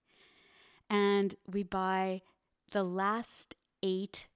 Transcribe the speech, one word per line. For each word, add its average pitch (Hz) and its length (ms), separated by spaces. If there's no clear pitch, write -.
And 202 460
we 202 140
buy 190 580
the 202 120
last 196 720
eight 190 540